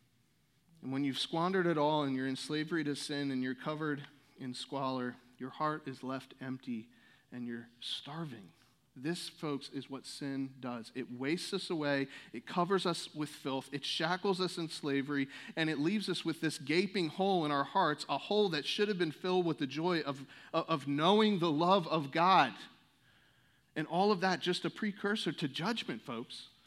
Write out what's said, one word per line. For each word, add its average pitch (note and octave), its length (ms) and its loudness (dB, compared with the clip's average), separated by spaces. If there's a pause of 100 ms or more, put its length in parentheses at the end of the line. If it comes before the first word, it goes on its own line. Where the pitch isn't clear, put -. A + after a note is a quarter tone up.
(800)
And C3 100 -8
when C3+ 120 0
you've C3+ 160 0
squandered F3 480 2
it E3 100 4
all D3+ 280 4
and C3+ 100 0
you're C3 100 -2
in C3+ 100 -2
slavery D3+ 500 -2
to C#3+ 100 0
sin C#3+ 340 -4
and C3 140 0
you're B2+ 100 -2
covered D3+ 480 -4 (380)
in B2+ 160 -8
squalor, C3 600 -4 (220)
your B2+ 140 -8
heart D3+ 360 -2
is C3 140 -10
left C3 400 -8
empty B2+ 460 -8 (440)
and B2 140 -10
you're A#2 220 -8 (120)
starving. C#3+ 680 -8 (460)
This, D#3 320 -4
folks, C#3+ 460 -6
is C#3 160 -8
what C3 160 -10
sin C3+ 540 -6
does. B2 340 -8
It B2+ 180 -6
wastes C3+ 400 -2
us F#3+ 200 -4
away. C#3+ 380 0 (220)
It - 140 -10
covers F3+ 400 2
us E3+ 300 -2
with D3+ 140 -4
filth. C3+ 420 -4
It C#3 120 -6
shackles F3+ 560 0
us F3+ 200 -2
in D#3+ 100 -4
slavery, C#3 600 -2 (260)
and D#3+ 120 2
it D#3 120 0
leaves F#3+ 300 0
us F3 140 -2
with E3 180 -4
this D#3 180 0
gaping F3 480 2
hole F#3+ 360 2
in D3 80 0
our C#3 120 4
hearts, D#3 440 2
a C#3+ 120 0
hole G#3 300 2
that D3 180 -2
should G#3 220 2
have G3 100 0
been E3 120 0
filled F#3 360 2
with D#3+ 100 2
the - 80 -2
joy D#3 360 0
of, C3+ 220 -6 (300)
of D#3+ 340 0
knowing F#3+ 520 6
the E3+ 100 4
love E3+ 380 4
of D3 240 0
God. E3 400 8 (1200)
And D#3+ 120 -2
all F#3 240 4
of F#3 100 0
that F#3 200 2
just F3+ 220 0
a E3+ 60 0
precursor G3+ 600 -2
to - 160 -2
judgment, D3+ 560 -4
folks. - 460 -10 (180)